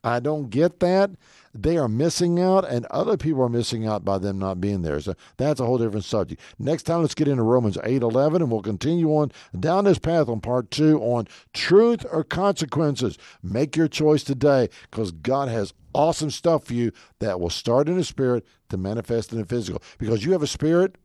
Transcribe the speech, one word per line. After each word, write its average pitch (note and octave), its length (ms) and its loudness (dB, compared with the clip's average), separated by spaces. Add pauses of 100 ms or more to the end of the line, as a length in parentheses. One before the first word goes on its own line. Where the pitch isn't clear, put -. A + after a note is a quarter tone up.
I A#2+ 160 0
don't C#3+ 300 -4
get D3+ 300 0
that. F#3+ 320 2 (420)
They D3+ 240 -2
are C3+ 100 0
missing E3 520 0
out, F#3 300 2
and A#2+ 160 -4
other - 320 0
people C#3+ 240 -2
are B2 80 2
missing A#2 380 -2
out G#2 180 -4
by G2 140 0
them G2 180 -4
not F#2+ 240 -4
being G2 220 -2
there. D2 160 -2
So F2+ 160 -6 (220)
that's C#3 220 -2
a B2 60 -2
whole A#2+ 140 2
different G#2+ 260 -2
subject. G2 340 -4 (200)
Next D3+ 240 -2
time, E3 180 0
let's - 140 -2
get D3+ 120 0
into C3 140 0
Romans A2+ 420 2
eight B2 200 0
eleven, C#3+ 400 2
and B2 80 0
we'll A2 100 0
continue D3 480 0
on D3+ 220 0 (280)
down F3+ 260 2
this F#3 120 6
path D#3+ 320 0
on A2 100 -2
part B2 300 -2
two D3+ 320 4
on A#2 260 0 (260)
truth A3+ 580 4
or D#3+ 120 -2
consequences. D3 920 -2 (240)
Make A#2+ 340 -2
your D#3+ 120 2
choice D3+ 360 2
today, C3 460 2 (220)
'cause G#2 200 -4
God B2+ 380 -2
has A2 240 -4 (220)
awesome D3+ 340 0
stuff D#3+ 360 0
for A#2+ 100 -6
you A#2+ 160 0 (280)
that F#2+ 200 -4
will E2+ 100 -2
start C3 400 0
in F#3 80 0
the F3 60 0
spirit B2 420 -2 (240)
to G2 80 -6
manifest A2 560 -4
in A2+ 60 -4
the G2+ 60 -4
physical. F#2+ 360 -6 (160)
Because A2 260 -2
you F3 100 2
have D#3+ 100 0
a C#3 40 -2
spirit F3 580 0